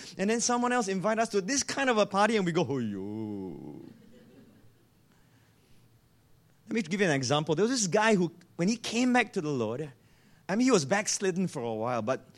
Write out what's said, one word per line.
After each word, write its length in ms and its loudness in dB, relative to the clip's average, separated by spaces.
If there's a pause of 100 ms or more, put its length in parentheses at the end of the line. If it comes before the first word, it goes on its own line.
(180)
And 120 0
then 120 0
someone 320 0
else 160 0
invite 300 0
us 100 0
to 100 -2
this 240 -2
kind 260 -2
of 80 2
a 80 4
party 300 2
and 100 2
we 60 0
go, 160 2
"Oh, 120 -2
yo." 1000 -6 (3000)
Let 60 -8
me 80 0
give 180 -2
you 80 4
an 60 4
example. 420 0
There 80 2
was 80 2
this 160 -2
guy 280 4
who, 180 2 (240)
when 100 0
he 80 0
came 380 0
back 200 2
to 80 -4
the 60 -4
Lord, 420 -2 (600)
I 80 0
mean, 80 4
he 60 4
was 120 6
backslidden 640 0
for 140 -6
a 120 -2
while, 280 -2
but 260 -2 (100)